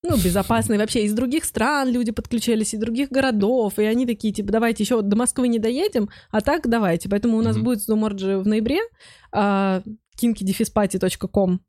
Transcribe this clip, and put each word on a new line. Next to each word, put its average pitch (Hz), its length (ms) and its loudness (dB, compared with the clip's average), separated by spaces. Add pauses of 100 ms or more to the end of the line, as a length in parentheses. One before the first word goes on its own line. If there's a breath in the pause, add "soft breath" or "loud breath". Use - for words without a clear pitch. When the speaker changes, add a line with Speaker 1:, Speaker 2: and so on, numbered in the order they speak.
Speaker 1:
ну, 339 140 2
безопасно. 202 580 2
И 208 40 2
вообще 214 260 0
из 208 100 0
других 254 300 0
стран 262 460 0
люди 240 220 0
подключались, 220 640 -2
из 208 60 -6
других 233 300 -2
городов. 240 680 2
И 208 60 2
они 233 220 0
такие, 220 280 -2
типа, 202 180 -4
"Давайте 226 320 2
еще 233 120 0
вот 202 120 0
до 208 80 2
Москвы 247 320 0
не 233 100 2
доедем, 240 500 0 (220 loud breath)
а 214 100 0
так 285 280 0
давайте". 202 400 0
Поэтому 220 300 0
у 220 40 2
нас 226 140 2
Speaker 2:
Мгм. 214 80 0
Speaker 1:
будет 233 180 0
Зуморджи 208 560 0
в 190 80 -2
ноябре. 226 340 0 (520 loud breath)
А, 196 500 0 (360)
кинки 233 260 0
дефис 202 260 0
пати 196 280 0
точка 220 300 -2
ком 185 400 2